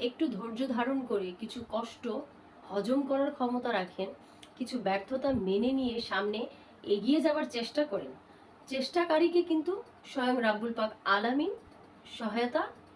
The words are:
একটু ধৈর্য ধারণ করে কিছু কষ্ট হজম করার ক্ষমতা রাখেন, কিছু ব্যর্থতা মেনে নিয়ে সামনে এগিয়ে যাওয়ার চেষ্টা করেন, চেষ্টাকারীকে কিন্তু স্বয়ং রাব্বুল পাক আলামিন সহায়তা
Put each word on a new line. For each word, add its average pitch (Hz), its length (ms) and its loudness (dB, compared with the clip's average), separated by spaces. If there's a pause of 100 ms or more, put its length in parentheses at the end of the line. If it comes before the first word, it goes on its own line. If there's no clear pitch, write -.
একটু 247 260 -2
ধৈর্য 220 420 -6
ধারণ 254 380 0
করে 196 220 -2 (120)
কিছু 226 180 -10 (140)
কষ্ট 233 340 -6 (640)
হজম 202 320 2
করার 277 300 2
ক্ষমতা 247 400 -2
রাখেন, 190 360 -2 (480)
কিছু 254 220 -4
ব্যর্থতা 208 540 0
মেনে 208 400 2
নিয়ে 254 280 0
সামনে 208 400 -2 (440)
এগিয়ে 220 360 4
যাওয়ার 302 300 2
চেষ্টা 240 340 -2
করেন, 156 280 -4 (560)
চেষ্টাকারীকে 339 760 4
কিন্তু 330 300 0 (340)
স্বয়ং 254 340 2
রাব্বুল 220 320 2
পাক 220 180 -2 (140)
আলামিন 240 480 2 (680)
সহায়তা 240 440 0 (340)